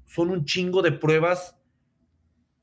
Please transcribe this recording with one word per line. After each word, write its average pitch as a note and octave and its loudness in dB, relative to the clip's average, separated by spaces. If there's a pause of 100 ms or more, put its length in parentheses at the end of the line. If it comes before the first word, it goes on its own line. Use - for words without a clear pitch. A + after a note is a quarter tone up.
son E3+ -2
un F3+ -2
chingo F3+ 0
de E3 4
pruebas D#3 0 (1040)